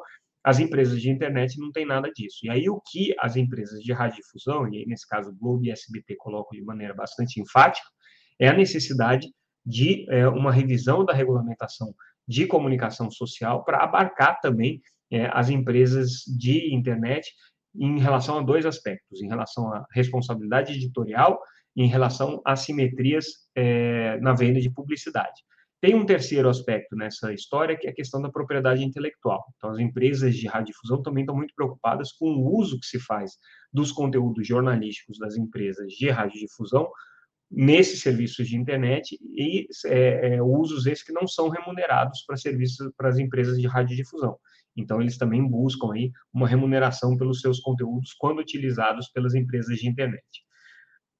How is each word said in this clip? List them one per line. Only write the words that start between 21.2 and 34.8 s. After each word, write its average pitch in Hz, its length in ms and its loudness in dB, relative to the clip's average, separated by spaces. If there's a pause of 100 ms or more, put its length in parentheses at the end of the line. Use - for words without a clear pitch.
e 127 80 2
em 120 40 6
relação 131 560 0
a 135 100 2
assimetrias, 135 720 0 (260)
é, 120 680 0
na 127 120 4
venda 123 260 4
de 127 120 0
publicidade. - 680 -6 (440)
Tem 208 120 8
um 208 100 4
terceiro 143 420 4
aspecto 113 480 -2
nessa 107 380 -6
história, 156 420 -2
que 131 120 -8
é - 20 -6
a 131 60 -10
questão 135 260 -6
da 143 80 -6
propriedade 135 540 0
intelectual. 135 600 -4 (120)
Então, 110 160 -8
as 110 80 -6
empresas 127 560 2
de 110 120 -6
radiodifusão 113 540 -4
também 135 220 -4
estão 139 120 -6
muito 147 200 -4
preocupadas 131 560 -2
com 160 160 -4
o 147 280 2
uso 151 240 0
que - 60 -14
se 123 140 -6
faz 104 320 -6 (420)
dos 139 180 0
conteúdos 123 540 0
jornalísticos 113 720 0